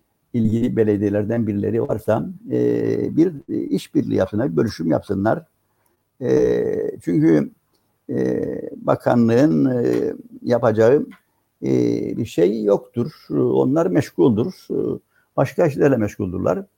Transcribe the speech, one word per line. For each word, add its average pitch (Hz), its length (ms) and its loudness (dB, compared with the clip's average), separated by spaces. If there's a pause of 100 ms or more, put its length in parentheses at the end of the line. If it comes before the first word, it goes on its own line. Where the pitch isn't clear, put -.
(320)
ilgili 117 440 0
belediyelerden 104 680 0
birileri 104 360 -2
varsa, - 440 -2 (240)
e, - 640 -2
bir 170 160 4 (160)
işbirliği - 680 -4
yapsınlar, 110 360 0
bir 160 40 -6
bölüşüm 156 340 -2
yapsınlar. 107 560 -2 (760)
E, - 800 0
çünkü, 156 480 2 (600)
e, - 340 -2 (320)
bakanlığın, 131 880 2
e, 123 500 0 (280)
yapacağı, 120 640 2 (560)
e, 131 60 -4 (480)
bir 120 80 -4
şey 202 400 0
yoktur. 170 480 -2 (180)
Onlar 135 560 0
meşguldür. 170 840 0
E, - 280 -4 (380)
başka 143 300 0
işlerle 135 300 2
meşguldürler. 101 680 -4 (140)